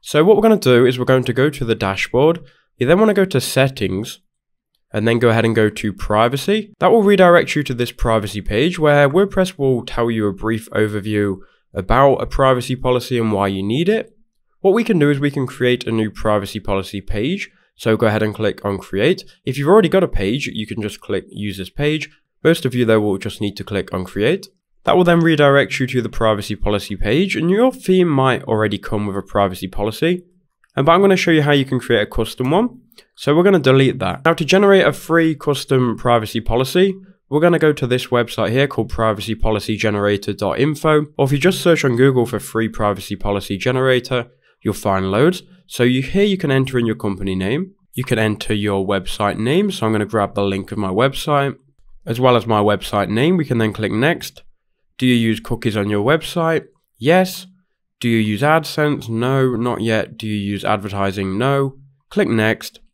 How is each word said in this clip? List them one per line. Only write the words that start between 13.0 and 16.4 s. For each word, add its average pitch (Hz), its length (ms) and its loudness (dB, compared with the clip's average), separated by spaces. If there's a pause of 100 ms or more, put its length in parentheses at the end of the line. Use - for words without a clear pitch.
and 110 140 0
why 98 160 0
you 95 120 -4
need 123 280 -2
it. 214 280 -4 (440)
What 190 120 2
we 226 120 2
can 202 160 2
do 147 100 4
is 143 80 0
we 143 140 -2
can 139 160 -4
create 123 360 -2
a 110 60 -6
new 110 220 -2
privacy 107 480 -2